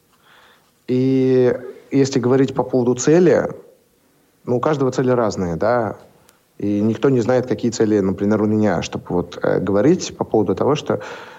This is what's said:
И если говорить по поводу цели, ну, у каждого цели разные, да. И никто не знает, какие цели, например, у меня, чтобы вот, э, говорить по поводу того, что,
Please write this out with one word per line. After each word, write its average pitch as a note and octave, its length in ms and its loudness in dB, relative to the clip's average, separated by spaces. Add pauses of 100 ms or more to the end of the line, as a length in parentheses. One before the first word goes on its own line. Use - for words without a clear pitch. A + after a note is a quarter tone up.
(880)
И B2+ 640 2 (400)
если C3+ 280 2
говорить B2 340 2
по - 100 -2
поводу B2 300 0
цели, D3+ 540 4 (960)
ну, B2 100 -2
у A#2+ 40 -2
каждого C3+ 320 0
цели B2+ 180 0
разные, G2+ 460 -2
да. G#2+ 400 -2 (640)
И G2+ 220 -2
никто A2 300 0
не C3 100 2
знает, A#2+ 260 0
какие A2+ 260 -2
цели, G#2+ 280 2
например, G2+ 420 0
у A2 40 0
меня, G#2+ 360 0
чтобы - 260 -10
вот, E2+ 340 -4
э, G2 160 0
говорить G2+ 580 0
по - 80 -4
поводу G2+ 300 0
того, A2+ 220 0
что, - 240 -4 (380)